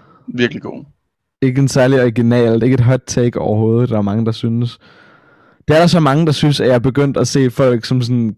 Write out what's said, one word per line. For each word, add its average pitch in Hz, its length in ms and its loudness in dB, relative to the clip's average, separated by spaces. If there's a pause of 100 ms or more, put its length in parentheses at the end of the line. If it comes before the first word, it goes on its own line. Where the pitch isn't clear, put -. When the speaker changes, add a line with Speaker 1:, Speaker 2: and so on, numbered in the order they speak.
(340)
Speaker 1:
Virkelig 120 280 -2
god. - 220 -14 (580)
Speaker 2:
Ikke 131 180 0
en 139 80 2
særlig 135 340 2
original, 117 600 2
ikke 127 120 2
et 127 60 0
hot 123 260 2
take 120 340 -2
overhovedet, 113 500 0
der 107 80 -2
er 104 40 -2
mange, 104 220 -2
der 110 80 -2
synes. 117 460 -6 (880)
Det 151 80 2
er 165 40 6
der 175 60 4
så 170 140 4
mange, 151 260 2
der 151 60 0
synes, 147 280 0
at 104 60 0
jeg 127 80 4
er 120 40 2
begyndt 135 380 0
at 123 120 0
se 131 220 0
folk 123 340 0
som 127 180 -2
sådan 117 360 -2